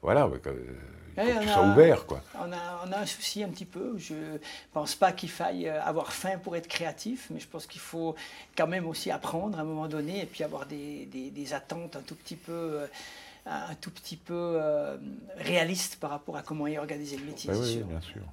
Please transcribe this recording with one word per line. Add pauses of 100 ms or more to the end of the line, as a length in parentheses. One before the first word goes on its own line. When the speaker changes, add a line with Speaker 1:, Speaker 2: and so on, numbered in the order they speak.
Speaker 1:
voilà,
ouais,
que,
il
faut
Speaker 2:
Ouais,
Speaker 1:
que
tu
Speaker 2:
on
Speaker 1:
sois
Speaker 2:
a,
Speaker 1:
ouvert,
quoi. (140)
Speaker 2:
on
a,
on
a
un
souci
un
petit
peu.
Je (580)
pense
pas
qu'il
faille,
euh,
avoir
faim
pour
être
créatif,
mais
je
pense
qu'il
faut (400)
quand
même
aussi
apprendre
à
un
moment
donné
et
puis
avoir
des,
des,
des
attentes
un
tout
petit
peu,
euh, (600)
un
tout
petit
peu,
euh, (400)
réalistes
par
rapport
à
comment
est
organisé
le
métier,
Speaker 1:
Ouais,
Speaker 2:
c'est
Speaker 1:
oui,
Speaker 2:
sûr.
Speaker 1:
bien
sûr. (100)